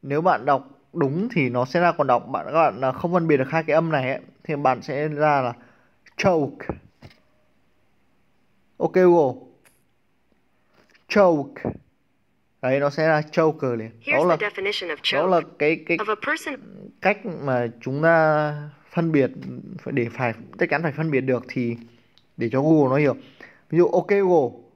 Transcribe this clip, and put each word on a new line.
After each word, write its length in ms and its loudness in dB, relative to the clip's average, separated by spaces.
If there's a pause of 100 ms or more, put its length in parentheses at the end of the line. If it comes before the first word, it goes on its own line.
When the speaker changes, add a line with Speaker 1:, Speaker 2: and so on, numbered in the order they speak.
Speaker 1:
Nếu 180 -2
bạn 240 2
đọc 240 0 (240)
đúng 420 -2
thì 140 2
nó 160 0
sẽ 160 -2
ra, 120 4
còn 140 0
đọc 220 2
bạn, 180 -6
các 60 -8
bạn, 320 2
à, 80 0
không 200 -4
phân 160 0
biệt 80 6
được 140 0
hai 120 0
cái 120 -2
âm 180 2
này 180 -2
ấy, 100 -6 (240)
thì 120 -6
bạn 260 0
sẽ 260 -6
ra 340 2
là 100 -2 (640)
choke. 500 0 (2000)
Ok 160 -2
Google. 480 4 (1700)
Choke. 600 0 (920)
Đấy, 180 0
nó 100 0
sẽ 180 0
ra 140 2
choker 560 0
liền. 120 -10 (140)
Speaker 2:
Here's 120 -2
Speaker 1:
Đó 80 2
là, 120 4
Speaker 2:
the 120 -4
definition 480 -6
of 240 -2
Speaker 1:
đó 60 0
là 140 4
Speaker 2:
choke. 180 -12
Speaker 1:
cái, 280 0
cái 120 -2
Speaker 2:
Of 140 -4
a 20 0 (120)
person. 280 -6 (460)
Speaker 1:
cách 260 -2
mà 420 -4 (120)
chúng 220 -6
ta 680 2 (200)
phân 220 -2
biệt, 180 2 (480)
phải, 140 -10
để 160 -2
phải, 260 -4 (240)
chắc 120 -2
chắn 120 -2
phải 100 -2
phân 180 -4
biệt 100 0
được 280 -2
thì 280 -4 (600)
để 160 -4
cho 100 0
Google 280 4
nó 60 2
hiểu. 180 2 (560)
Ví 80 0
dụ, 80 6
ok 220 0
Google. 500 2 (180)